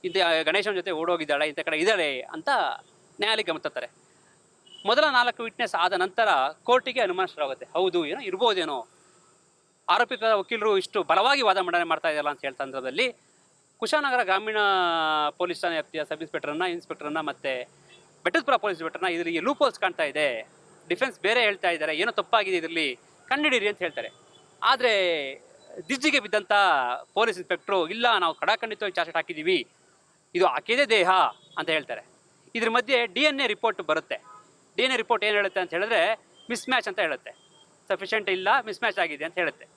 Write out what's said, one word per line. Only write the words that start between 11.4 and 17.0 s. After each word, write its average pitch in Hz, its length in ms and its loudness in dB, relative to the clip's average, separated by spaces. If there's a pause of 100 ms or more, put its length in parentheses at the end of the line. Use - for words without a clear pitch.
ವಾದ 196 160 4
ಮಂಡನೆ 175 260 2
ಮಾಡ್ತಾ 165 240 0
ಇದ್ದಾರಲ್ಲ" 147 220 0
ಅಂತ 143 120 -8
ಹೇಳ್ತಾ 139 220 -6
ಸಂದರ್ಭದಲ್ಲಿ 135 480 -4 (680)
ಕುಶಾನಗರ 262 440 0
ಗ್ರಾಮೀಣ 208 340 0 (800)
ಪೊಲೀಸ್ 175 220 -4
ಠಾಣೆ 170 140 -2
ವ್ಯಾಪ್ತಿಯ 156 300 -6
ಸಬ್ 156 160 -8
ಇನ್ಸ್‌ಪೆಕ್ಟರನ್ನ, 151 420 -6
ಇನ್ಸ್‌ಪೆಕ್ಟರನ್ನ, 160 580 -6